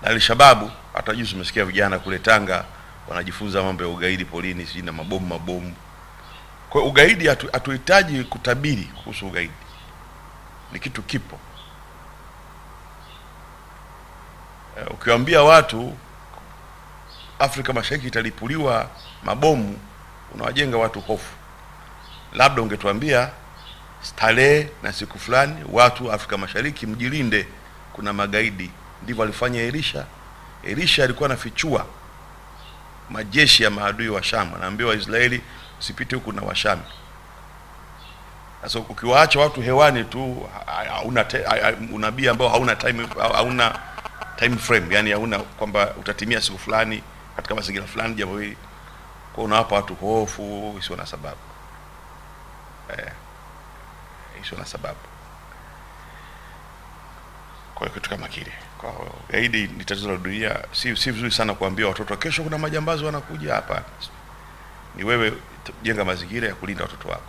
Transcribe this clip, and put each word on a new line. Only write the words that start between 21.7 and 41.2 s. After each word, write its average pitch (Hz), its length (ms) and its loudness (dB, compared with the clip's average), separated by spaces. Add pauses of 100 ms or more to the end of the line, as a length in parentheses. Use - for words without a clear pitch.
Labda 131 280 8
ungetuambia 113 680 2 (840)
tarehe 139 540 6 (140)
na 101 100 -4
siku - 260 -10
fulani, 139 360 2 (160)
watu 120 400 6
Afrika 104 260 -4
Mashariki 110 500 -4
mjilinde, 113 600 0 (460)
kuna 104 200 -4
magaidi. 101 580 0 (320)
Ndivyo 113 200 -2
alifanya 120 380 -2
Elisha. 117 440 -4 (580)
Elisha 143 400 2
alikuwa 131 260 0
anafichua 123 560 -2 (1200)
majeshi 110 540 6
ya 107 60 8
maadui 104 400 0
wa 98 140 -2
Shamu. 92 320 0
Anaambiwa 104 400 0
Israeli, 117 460 2 (380)
"Usipite - 360 -6
huku 110 160 -6
na 101 100 -6
Washami." 95 400 0 (1800)
Sasa - 180 -4
ukiwaacha 123 600 6
watu 143 220 4
hewani 131 420 6
tu, 123 500 -6
ha-, - 200 -10
ha-, 92 220 -4
hauna 123 280 2